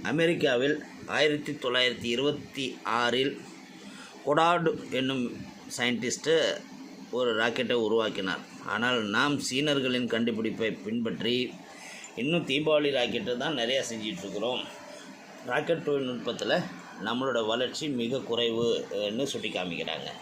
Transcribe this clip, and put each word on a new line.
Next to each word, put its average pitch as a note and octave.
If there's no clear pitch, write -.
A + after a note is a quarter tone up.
அமெரிக்காவில் D3
ஆயிரத்தி D3
தொள்ளாயிரத்தி B2+
இருபத்தி C3
ஆறில் A#2+
கொடார்டு D#3+
என்னும் C3
சயின்டிஸ்ட் B2
ஒரு A#2
ராக்கெட்டை A#2+
உருவாக்கினார். G#2
ஆனால் A#2
நாம் B2+
சீனர்களின் C3
கண்டுபிடிப்பை A2+
பின்பற்றி A2+
இன்னும் D3+
தீபாவளி D3+
ராக்கெட்டு A#2+
தான் C#3+
நிறையா B2
செஞ்சிட்ருக்குறோம். G#2
ராக்கெட் D3+
தொழில்நுட்பத்துல C3
நம்மளோட A#2+
வளர்ச்சி B2
மிக B2
குறைவுன்னு A2+
சுட்டி A2+
காமிக்கிறாங்க. D#2+